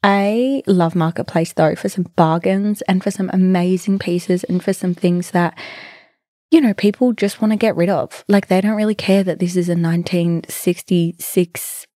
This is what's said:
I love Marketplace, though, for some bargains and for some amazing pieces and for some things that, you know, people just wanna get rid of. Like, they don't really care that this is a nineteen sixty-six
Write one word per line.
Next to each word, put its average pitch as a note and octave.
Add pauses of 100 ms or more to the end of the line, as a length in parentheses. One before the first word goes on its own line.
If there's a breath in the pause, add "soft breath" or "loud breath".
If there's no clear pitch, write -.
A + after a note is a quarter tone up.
I G#3+
love F3
Marketplace, E3
though, D#3+
for -
some F3+ (100)
bargains F#3+
and F#3
for G3+
some F#3
amazing F#3
pieces F3
and F3+
for G3
some F3+
things F3
that, F3 (920 loud breath)
you D#4+
know, A3+
people G#3+
just G3+
wanna G#3+
get A3
rid F3
of. -
Like, G3+
they F#3
don't G#3+
really G#3+
care G3
that F3+
this F3
is F3+
a F3
nineteen E3+
sixty-six - (120)